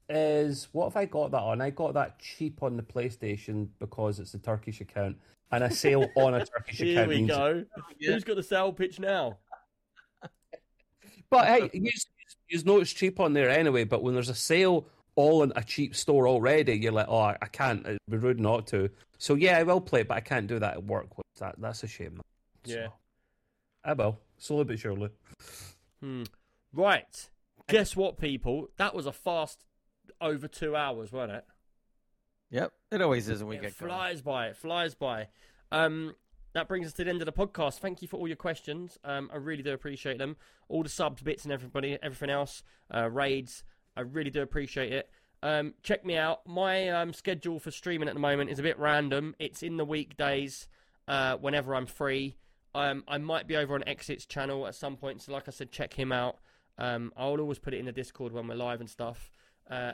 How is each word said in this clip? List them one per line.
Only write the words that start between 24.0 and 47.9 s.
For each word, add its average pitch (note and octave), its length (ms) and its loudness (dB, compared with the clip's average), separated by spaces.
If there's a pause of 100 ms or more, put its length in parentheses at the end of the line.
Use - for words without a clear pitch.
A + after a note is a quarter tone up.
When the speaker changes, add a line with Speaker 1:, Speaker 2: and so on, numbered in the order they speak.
Speaker 1:
slowly D3 280 0
but A2+ 140 -4
surely. G#2 300 -2 (920)
Speaker 2:
Hmm. C3 220 -8 (500)
Right. F3 560 0 (400)
Guess G#3+ 260 4
what, F#3+ 220 0
people? C3+ 580 -2
That G3 180 -2
was D3 120 -6
a C#3 80 -6
fast E3 500 -4 (560)
over D3+ 300 -4
two D3+ 260 -4
hours, A#2+ 380 -4
wasn't A#2 260 -6
it? - 60 -20 (1040)
Speaker 3:
Yep. - 240 -2 (180)
It G3+ 100 0
always B2 280 2
is G#2+ 100 -2
when G#2 100 -8
we G#2+ 80 -8
Speaker 2:
It F#2 40 -12
Speaker 3:
get G2+ 180 -10
going. E3+ 100 -8
Speaker 2:
flies F3+ 320 -6
by. B2+ 260 -4
It G2 100 -12
flies E3 380 -4
by. A2+ 320 -6 (440)
Um, D#3+ 440 0 (380)
that E3 140 -4
brings F3+ 200 -4
us D3+ 60 -12
to F#3 100 -6
the F3 60 -2
end F3 120 -2
of D#3+ 40 -6
the D#3 80 -6
podcast. F3 460 -2
Thank F#3 220 -6
you F3 60 -14
for - 100 -10
all E3+ 100 -4
your E3 100 -4
questions. E3 680 -8
Um, C#3 300 -6
I D3+ 40 -6
really C#3+ 260 -6
do C#3+ 100 -4
appreciate C3+ 440 -8
them. C#3 180 -6 (340)
All D#3+ 140 0
the D3+ 60 -6
subs, C#3+ 320 -2
bits, D3 220 -6
and D3 80 -6
everybody, C#3 500 -4
everything C#3 280 -8
else, C#3+ 340 -4 (300)
uh, A2+ 160 0
raids. C3+ 540 -2 (340)
I B2 40 -6
really C#3 300 -6
do C#3+ 100 -2
appreciate C3 520 -4
it. - 160 -4 (340)
Um, D3+ 300 0 (100)
check - 220 -2
me E3+ 100 -2
out. D#3+ 320 0
My, F#3 420 0
um, E3+ 240 -2
schedule E3+ 460 -4
for D#3 120 -12
streaming D#3+ 360 -4